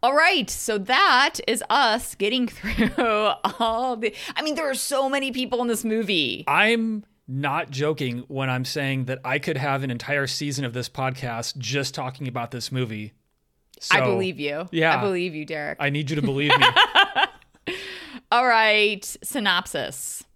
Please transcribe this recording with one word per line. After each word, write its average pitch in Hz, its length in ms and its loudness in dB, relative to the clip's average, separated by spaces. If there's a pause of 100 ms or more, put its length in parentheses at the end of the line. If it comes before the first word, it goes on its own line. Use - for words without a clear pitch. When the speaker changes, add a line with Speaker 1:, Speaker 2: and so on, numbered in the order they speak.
Speaker 1:
All 269 140 4
right, 320 340 4
so - 260 -4
that 269 580 4 (120)
is - 240 0
us 240 460 2
getting 233 320 0
<laughs> - 0 -
through 220 800 2 (300)
all 233 360 0
the, 214 160 -2 (220)
I - 80 -4
mean, 302 140 -2
there 311 120 -2
are 269 60 -2
so 269 340 0
many 269 220 0
people 247 320 -2
in 240 60 0
this 226 160 -2
movie. 196 640 0
Speaker 2:
I'm 220 560 2 (240)
not 143 420 -4
joking 135 560 -2
when 135 240 -4
I'm 127 140 0
saying 135 400 -2
that 131 200 -6
I 131 140 0
could 147 200 -2
have 139 260 -2
an 131 80 -4
entire 139 340 -2
season 139 380 -4
of 120 80 -4
this 123 160 -6
podcast 131 680 -6
just 135 360 -4
talking 131 320 -8
about 123 240 -6
this 123 220 -8
movie. 110 400 -4 (760)
Speaker 1:
I 202 100 6
Speaker 2:
So, - 120 2
Speaker 1:
believe 185 260 -2
you. 147 340 -6
Speaker 2:
yeah. 165 260 2
Speaker 1:
I - 20 0
believe 180 340 -2
you, 151 120 -10
Derek. 151 340 -8
Speaker 2:
I 143 80 0
need 143 220 -2
you 160 60 -2
to 147 40 0
believe 139 380 0
me. - 80 8
Speaker 1:
<laughs> - 1080 2 (580)
All 240 140 4
right, 214 560 4 (200)
synopsis. 185 1000 -2 (140)